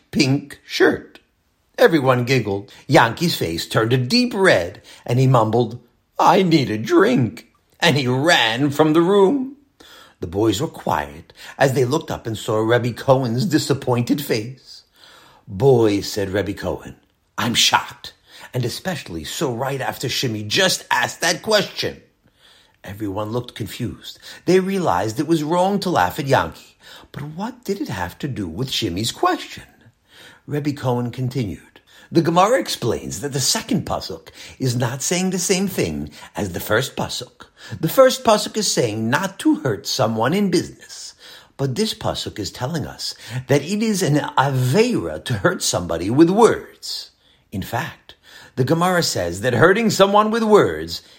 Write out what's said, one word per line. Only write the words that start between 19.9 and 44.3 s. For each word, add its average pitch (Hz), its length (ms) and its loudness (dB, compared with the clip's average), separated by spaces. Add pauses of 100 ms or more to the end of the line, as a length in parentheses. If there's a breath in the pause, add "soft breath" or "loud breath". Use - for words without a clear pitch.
Shimmy 110 360 -4
just 170 460 0
asked - 300 -2
that 170 220 -2
question." 196 600 -2 (840 soft breath)
Everyone 104 480 -8
looked 123 220 -6
confused. - 640 -10 (260 loud breath)
They 185 160 4
realized 123 580 0
it 151 80 -2
was 160 160 2
wrong 180 380 0
to 185 100 -4
laugh 92 280 0
at 143 100 -4
Yankee, 90 480 0 (360 loud breath)
but 135 100 -12
what 175 420 -10
did 202 160 -6
it 311 80 -6
have 87 320 -8
to 156 80 -6
do 107 180 -6
with 98 240 -6
Shimmy's 101 400 -2
question? - 540 -2 (840 loud breath)
Rebbe 143 260 -4
Cohen 123 380 -2
continued, 123 720 -6 (320 soft breath)
"The 151 80 4
Gemara 180 400 4
explains 87 600 -4
that 135 120 -8
the 139 80 -2
second 220 460 -2
pasuk - 420 -8 (300 loud breath)
is 123 180 -2
not 123 260 -4
saying 185 280 0
the 185 80 -4
same 185 280 0
thing 78 440 -4 (260 loud breath)
as 98 140 -4
the 85 100 -6
first 120 340 -2
pasuk. - 520 -8 (340 loud breath)
The 165 80 0
first 262 340 6
pasuk 214 360 2
is 208 120 -2
saying 113 380 0
not 175 300 -2
to 311 220 0
hurt 104 260 -4
someone 113 480 0
in 202 160 0
business, - 640 -6 (420 loud breath)
but 135 180 -2
this 214 200 -2
pasuk - 440 -6
is 98 120 -6
telling 131 360 -6
us - 280 -12 (340 loud breath)
that 143 140 2
it 202 200 -4
is 208 200 0
an 147 140 2 (200)